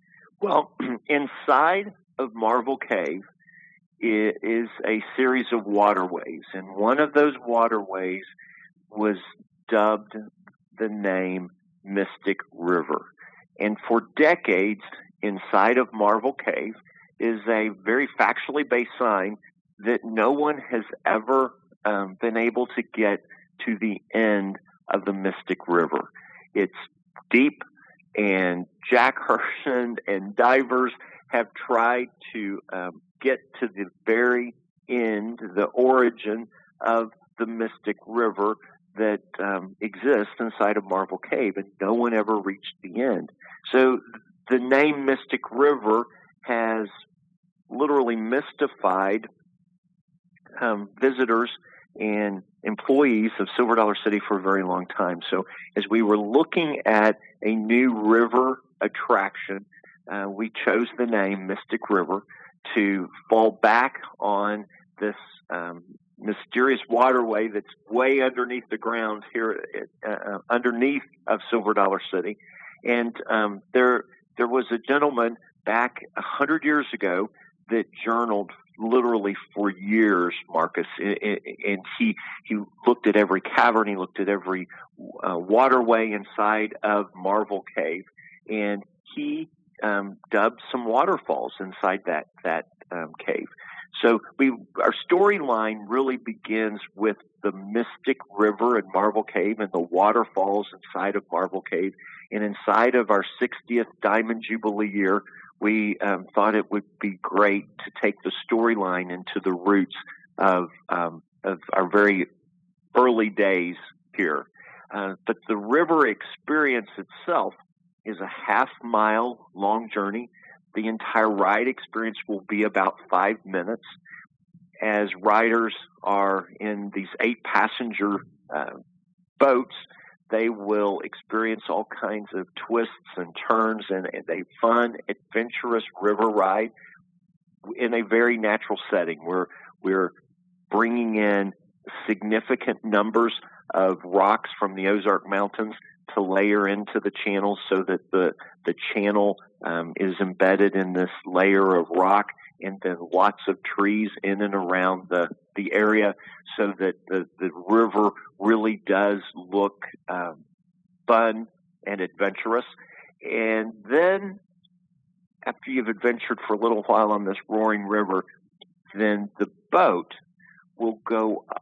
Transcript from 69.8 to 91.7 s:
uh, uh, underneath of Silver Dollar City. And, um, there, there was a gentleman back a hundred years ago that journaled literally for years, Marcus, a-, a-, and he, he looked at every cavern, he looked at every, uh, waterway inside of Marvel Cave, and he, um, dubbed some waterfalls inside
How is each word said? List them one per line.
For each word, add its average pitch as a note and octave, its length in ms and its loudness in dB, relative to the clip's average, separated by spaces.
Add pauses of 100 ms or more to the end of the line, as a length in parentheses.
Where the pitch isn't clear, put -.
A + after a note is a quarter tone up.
uh, G#2 60 -6
uh, G2+ 280 -8 (120)
underneath B2 540 0 (240)
of A2 140 0 (100)
Silver G#2+ 240 2
Dollar G2 260 2 (100)
City. F#2+ 280 -4 (440)
And, A#2+ 320 0 (140)
um, G#2 320 0 (140)
there, B2+ 300 4 (320)
there A#2+ 100 0
was B2 240 0
a A#2 80 -2
gentleman B2 580 0 (280)
back A#2 360 -2 (160)
a - 40 -6
hundred D3+ 420 -2
years D3 300 0
ago G2 360 -2 (400)
that A2+ 160 0 (180)
journaled A2+ 460 -2 (300)
literally A2+ 560 2 (180)
for G2+ 160 -2
years, F#2+ 640 2 (160)
Marcus, E2 380 -2 (120)
a-, G2+ 240 -4
a-, - 340 -6 (100)
and G2 140 -4 (180)
he, A2+ 160 2 (300)
he A2 120 -4 (300)
looked B2 180 2
at G2+ 100 4
every F#2+ 260 4
cavern, A2+ 460 2
he G#2 80 -2
looked F#2 240 -8
at F#2+ 80 0
every, F#2 400 -4 (540)
uh, F2+ 160 -2
waterway A2+ 760 4
inside G#2+ 680 -2
of G#2 340 0
Marvel G2 480 -2 (120)
Cave, E2 300 -4 (440)
and G#2 320 -4 (340)
he, D3+ 340 -6 (340)
um, G2+ 340 -4 (140)
dubbed A2 300 2 (100)
some B2 140 -6
waterfalls A#2 760 0
inside F#2+ 480 -4